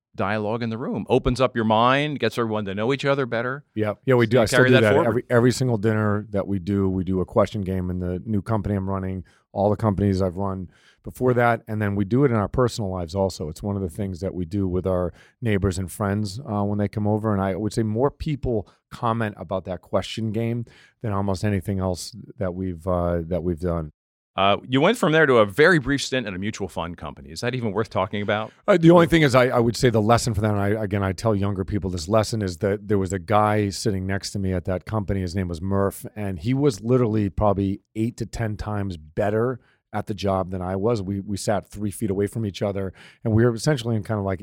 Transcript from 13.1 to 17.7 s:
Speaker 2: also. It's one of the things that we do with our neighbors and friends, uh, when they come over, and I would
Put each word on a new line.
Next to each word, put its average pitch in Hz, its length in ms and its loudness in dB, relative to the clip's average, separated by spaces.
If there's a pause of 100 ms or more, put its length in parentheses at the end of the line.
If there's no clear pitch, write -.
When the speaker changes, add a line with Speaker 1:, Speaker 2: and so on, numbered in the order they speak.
Speaker 2:
also. 95 320 -2
It's 80 160 -12
one 101 100 -4
of 98 80 -4
the 90 80 -4
things 95 300 -8
that 95 120 -4
we 90 120 -6
do 95 240 -2
with 90 180 -2
our 90 260 0 (300)
neighbors 98 380 2
and 90 100 -6
friends, 101 480 -4 (100)
uh, 104 140 -2
when 104 160 -2
they 104 100 0
come 104 200 -2
over, 107 240 0
and 98 100 0
I 95 140 -2
would 107 160 -4